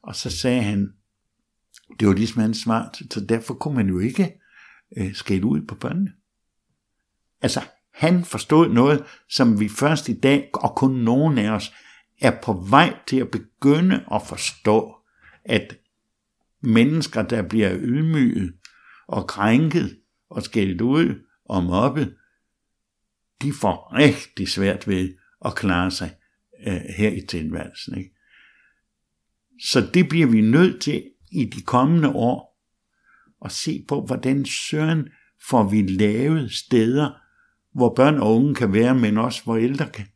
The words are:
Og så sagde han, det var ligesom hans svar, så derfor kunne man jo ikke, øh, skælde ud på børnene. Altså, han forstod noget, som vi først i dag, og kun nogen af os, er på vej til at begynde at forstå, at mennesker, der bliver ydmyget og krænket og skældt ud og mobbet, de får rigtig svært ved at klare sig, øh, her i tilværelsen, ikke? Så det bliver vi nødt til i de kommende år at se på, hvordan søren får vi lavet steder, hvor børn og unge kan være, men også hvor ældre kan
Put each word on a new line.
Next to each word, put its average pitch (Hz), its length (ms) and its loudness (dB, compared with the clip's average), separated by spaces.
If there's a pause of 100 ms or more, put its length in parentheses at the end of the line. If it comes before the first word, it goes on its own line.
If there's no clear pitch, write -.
Og - 120 -14
så - 140 -8
sagde 123 320 0
han, 101 320 -2 (1040)
det 110 80 4
var 98 60 6
ligesom 110 280 0
hans 110 160 0
svar, 113 400 -4 (140)
så 104 140 -8
derfor 113 280 -2
kunne 147 220 -6
man 107 120 2
jo 90 120 -2
ikke, 131 400 -2 (580)
øh, 98 160 -6
skælde 98 320 -2
ud 147 160 0
på - 140 -12
børnene. 180 360 -4 (1300)
Altså, - 200 -2 (320)
han 175 300 2
forstod 151 460 2
noget, 135 340 4 (260)
som 117 300 2
vi 104 100 0
først 147 400 -2
i 110 100 -4
dag, 139 340 2
og - 220 -2
kun 131 200 2
nogen 127 420 2
af 104 120 0
os, 107 240 -4 (480)
er 127 220 2
på 110 100 -2
vej 110 420 4 (120)
til 135 100 0
at 117 140 -2
begynde 151 800 0
at 104 160 -2
forstå, - 680 -2 (500)
at - 320 -4 (840)
mennesker, 123 600 2
der 110 200 -2
bliver 98 380 0
ydmyget 131 760 0 (540)
og - 200 -6
krænket 139 680 0 (320)
og - 140 -10
skældt 98 380 -2
ud 135 420 0 (220)
og 92 180 -2
mobbet, 110 520 0 (1300)
de 143 120 -4
får - 400 -4
rigtig 139 540 0
svært 98 400 -2
ved 92 260 -2 (320)
at - 100 -6
klare 92 360 0
sig, 85 240 -10 (520)
øh, 92 140 -4 (160)
her 104 120 0
i 90 200 -6
tilværelsen, 82 680 -10
ikke? 92 160 -14 (1500)
Så - 320 0
det 175 160 4
bliver 156 180 2
vi 110 140 4
nødt 143 400 4
til - 220 -4 (280)
i 151 140 -2
de - 160 -12
kommende 151 480 2
år - 500 -4 (840)
at - 60 -12
se - 360 -8
på, 143 180 -4
hvordan 131 400 -2
søren 156 600 -2 (420)
får 117 140 4
vi 104 180 2
lavet 107 680 0
steder, 127 600 0 (600)
hvor 123 220 2
børn 143 220 4
og 110 180 2
unge 135 200 2
kan 104 180 0
være, 120 220 4
men 107 220 2
også 117 260 -4
hvor 113 140 -2
ældre 131 320 0
kan 101 160 -12 (100)